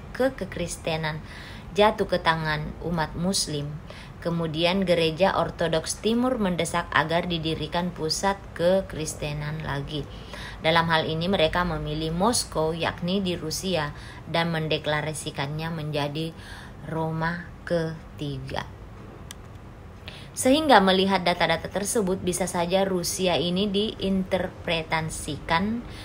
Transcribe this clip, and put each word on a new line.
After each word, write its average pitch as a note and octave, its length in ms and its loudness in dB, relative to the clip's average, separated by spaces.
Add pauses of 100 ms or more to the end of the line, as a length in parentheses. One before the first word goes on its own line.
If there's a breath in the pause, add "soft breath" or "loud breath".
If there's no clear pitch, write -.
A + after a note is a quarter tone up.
(100)
ke-, C4 240 0
kekristenan E3 880 -4 (520 loud breath)
jatuh G#3 320 6
ke F3+ 160 0
tangan D#3 480 2 (160)
umat D#3+ 320 -2
Muslim, D#3 480 -2 (560 loud breath)
kemudian E3+ 640 0
gereja E3 520 4
Ortodoks E3 600 0
Timur A#3+ 400 2
mendesak F3 560 0
agar D#3+ 320 4
didirikan D#3+ 640 -2
pusat E3 480 0 (160)
kekristenan D3+ 1120 0
lagi. C#3+ 400 -4 (580 loud breath)
Dalam E3 240 8
hal D#3+ 160 4
ini D#3+ 240 0
mereka F3 380 4
memilih D#3 480 -2
Moskow, E3+ 580 2
yakni E3+ 480 -2
di F3+ 160 0
Rusia, D#3 560 -2 (320 loud breath)
dan E3+ 240 2
mendeklarasikannya D3+ 1200 -2
menjadi D3+ 640 -2 (560 loud breath)
Roma D#3+ 560 -2 (240)
ketiga. D3+ 960 -4 (1700 loud breath)
Sehingga C4+ 480 8
melihat F#3+ 400 6
data-data F3 480 2
tersebut, F#3+ 480 0
bisa F3+ 320 -2
saja F#3 320 2
Rusia F3+ 560 2
ini F3+ 320 0
diinterpretasikan, F#3 2000 -2 (260 loud breath)